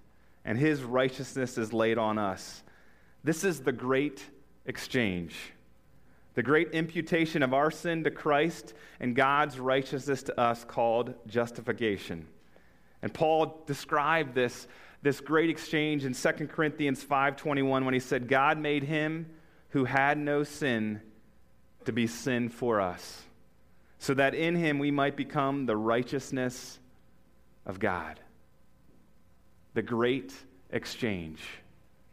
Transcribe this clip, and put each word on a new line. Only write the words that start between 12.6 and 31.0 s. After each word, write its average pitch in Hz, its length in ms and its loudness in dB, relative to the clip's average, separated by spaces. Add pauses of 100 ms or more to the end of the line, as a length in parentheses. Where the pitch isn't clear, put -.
And 110 100 -4
Paul 156 540 2
described 147 680 0
this, 123 340 0 (340)
this 139 180 2
great 160 300 4
exchange 151 540 -2
in 131 100 -2
Second 160 340 0
Corinthians 147 540 0
five 139 340 2
twenty-one 135 480 2
when 131 100 2
he 127 60 4
said, 123 280 -2
"God 139 300 4
made 147 260 0
him 156 420 -2 (440)
who 139 140 2
had 135 340 4
no 147 260 0
sin 110 580 -2 (800)
to 123 80 -2
be 117 140 2
sin 120 420 -2
for 117 320 0
us, - 440 -4 (760)
so - 160 0
that 135 220 4
in 165 180 2
him 156 240 2
we 143 140 0
might 139 240 0
become 139 500 -2
the 110 100 2
righteousness 123 1000 -2 (880)
of 98 140 -10
God." 90 400 -4 (1500)
The 117 80 2
great 120 500 0 (380)
exchange. 85 680 -4 (720)